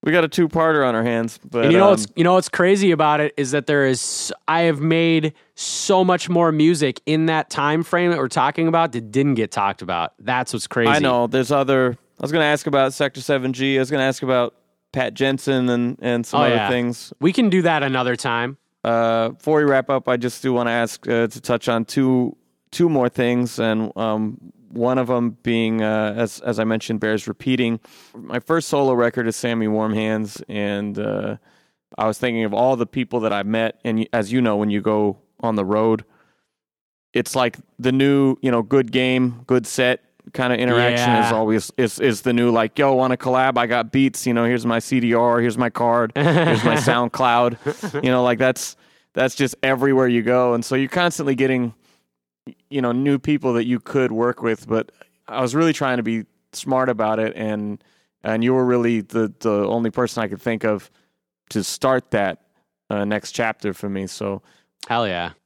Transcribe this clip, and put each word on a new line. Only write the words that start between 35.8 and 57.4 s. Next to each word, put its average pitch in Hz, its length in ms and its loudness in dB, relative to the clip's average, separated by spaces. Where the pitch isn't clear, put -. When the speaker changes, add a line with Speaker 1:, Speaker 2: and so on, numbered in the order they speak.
Speaker 1:
it's - 200 -2
like 123 240 -2
the 127 140 0
new, 135 480 4
you 131 100 0
know, 117 100 2
good 123 300 0
game, 127 560 0
good 123 180 2
set 127 360 0
kinda 123 240 -2
interaction 120 540 0
Speaker 2:
Yeah. 117 160 2
Speaker 1:
is 117 40 2
always, 110 460 0
is, 120 220 0
is 117 240 0
the 123 100 0
new, 120 180 2
like, 113 260 0
"Yo, 139 160 4
wanna 127 220 2
collab? 127 420 0
I 120 100 2
got 117 260 -2
beats, 135 340 0
you 123 60 0
know, 117 100 2
here's 117 220 0
my 117 140 0
C 127 200 -2
D 117 140 2
R, 120 260 4
here's 117 180 0
my 123 120 0
card, 117 440 0
here's 160 520 2
my - 100 2
Speaker 2:
<laughs> - 0 -
Speaker 1:
SoundCloud." 123 1300 0
You 127 80 2
know, 127 100 4
like, 123 160 2
that's, 127 380 -2
that's 127 200 0
just 135 300 -2
everywhere 131 460 2
you 120 140 2
go, 123 300 2
and 117 120 -2
so 135 100 -2
you're 135 140 -2
constantly 165 460 -2
getting, 123 380 0
you 139 120 -4
know, 123 100 0
new 139 280 0
people 131 340 -2
that 117 120 0
you 123 140 0
could 127 320 -2
work 117 300 -2
with, 113 260 -4
but 110 240 -2
I 123 140 -6
was 123 140 -2
really 160 180 2
trying 131 240 -2
to 117 60 -4
be 113 220 -4
smart 131 360 -2
about 110 300 0
it, 110 160 -2
and, 104 460 -6